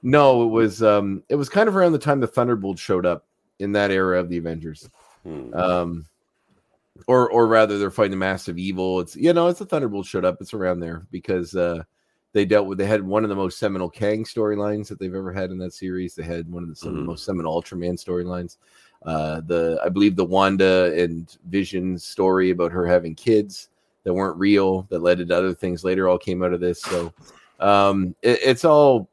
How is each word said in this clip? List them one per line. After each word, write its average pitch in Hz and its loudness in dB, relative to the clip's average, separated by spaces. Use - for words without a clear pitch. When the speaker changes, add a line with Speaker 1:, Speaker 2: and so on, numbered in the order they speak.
Speaker 1:
No, 131 6
it 113 2
was, 110 2
um, 101 2
it 131 0
was 143 -2
kind 214 2
of 196 0
around 180 4
the 147 0
time 143 0
the 123 0
Thunderbolts 107 -2
showed 92 0
up 85 -2
in 101 -4
that 101 2
era 92 2
of 87 -4
the 87 -4
Avengers. 82 -10
Speaker 2:
Hmm. 69 -14
Speaker 1:
Um, 87 -2
or, 123 4
or 117 6
rather, 110 4
they're 101 0
fighting 101 0
the 95 -4
massive 95 -4
evil. 92 -2
It's, 87 -8
you 165 2
know, 170 4
it's 175 -2
the 202 -12
Thunderbolts 117 -4
showed 90 -4
up. 90 0
It's 95 -16
around 92 -4
there 82 -10
because, 90 -6
uh, 85 -2
they 101 2
dealt 98 2
with, 95 -8
they 98 -2
had 107 0
one 98 0
of 107 -2
the 101 -2
most 95 -4
seminal 92 -4
Kang 107 -4
storylines 104 -4
that 101 -16
they've 92 -8
ever 95 -8
had 92 -6
in 92 -10
that 92 -10
series. 92 -8
They 82 -12
had 85 -8
one 87 -12
of 85 -12
the, 76 -16
some - -14
of 76 -10
the 76 -6
Speaker 2:
Mm-hmm. 71 -8
Speaker 1:
most 82 -12
seminal 85 -4
Ultraman 90 -6
storylines. 90 -8
Uh, 78 -4
the, 82 0
I - 0
believe 98 2
the 90 0
Wanda 95 2
and 82 -2
Vision 92 -4
story 92 0
about 87 0
her 90 -2
having 85 2
kids 104 0
that 92 -2
weren't 92 -2
real, 95 2
that 90 -4
led 87 2
into 87 -2
other 92 0
things 90 -6
later, 92 0
all 90 2
came 90 -4
out 90 0
of 87 -2
this. 87 -2
So, 85 -6
um, 98 4
it, 120 2
it's 131 2
all 143 6